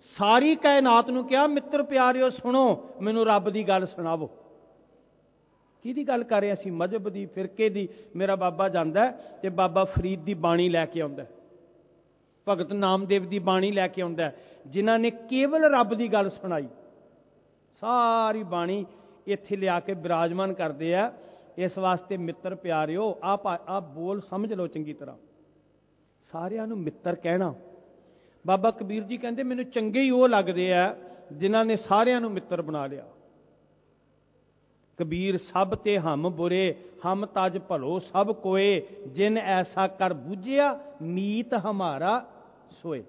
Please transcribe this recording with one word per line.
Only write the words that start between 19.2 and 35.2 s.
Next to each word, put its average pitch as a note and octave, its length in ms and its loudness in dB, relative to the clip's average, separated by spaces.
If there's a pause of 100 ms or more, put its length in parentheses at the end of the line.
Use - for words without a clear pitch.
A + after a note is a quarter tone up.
ਇੱਥੇ G3+ 280 -4
ਲਿਆ F#3 240 0
ਕੇ G3 140 -6
ਬਿਰਾਜਮਾਨ F3 600 0
ਕਰਦੇ D#3+ 420 -2
ਆ। A3+ 180 0 (440)
ਇਸ F#3 200 -4
ਵਾਸਤੇ F#3 400 -2
ਮਿੱਤਰ F3+ 380 -8
ਪਿਆਰਿਓ, E3+ 680 -2
ਆਪ, G3 240 -2
ਆਪ F3+ 360 -4
ਬੋਲ E3+ 380 -6
ਸਮਝ G#3 320 -6
ਲਓ F3+ 140 -4
ਚੰਗੀ D3+ 260 -8
ਤਰ੍ਹਾਂ। C3+ 240 -16 (1120)
ਸਾਰਿਆਂ G3 360 -6
ਨੂੰ A3 100 -6
ਮਿੱਤਰ E3+ 380 -4
ਕਹਿਣਾ। F3 380 0 (920)
ਬਾਬਾ G3 240 2
ਕਬੀਰ G#3+ 320 -6
ਜੀ A#3 140 -8
ਕਹਿੰਦੇ, A#3+ 260 -6
"ਮੈਨੂੰ B3 220 -4
ਚੰਗੇ A3+ 360 0
ਹੀ C4+ 80 4
ਉਹ B3+ 180 6
ਲੱਗਦੇ F#3 460 2
ਆ F3+ 220 4 (360)
ਜਿਨ੍ਹਾਂ G3+ 340 2
ਨੇ A3 100 2
ਸਾਰਿਆਂ A3+ 460 4
ਨੂੰ A3+ 100 -4
ਮਿੱਤਰ F3+ 300 -6
ਬਣਾ D3+ 240 -4
ਲਿਆ।" C3+ 180 -10 (1900)
ਕਬੀਰ F3+ 400 -2